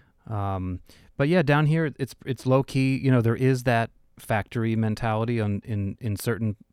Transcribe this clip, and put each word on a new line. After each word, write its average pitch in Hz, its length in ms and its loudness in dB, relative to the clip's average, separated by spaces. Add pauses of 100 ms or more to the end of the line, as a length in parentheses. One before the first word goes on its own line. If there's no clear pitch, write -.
(280)
Um, 95 500 -4 (380)
but 139 100 0
yeah, 175 160 4
down 147 240 4
here, 160 320 2
it's, 135 160 -6 (100)
it's 127 220 -4
low 131 160 4
key. 131 340 0
You 131 140 0
know, 123 100 6
there 113 140 2
is 127 300 0
that 117 260 0 (260)
factory 113 600 -2
mentality 110 640 -2
on, 104 240 -2
in, 101 360 -4
in 110 140 -4
certain 110 400 -2 (180)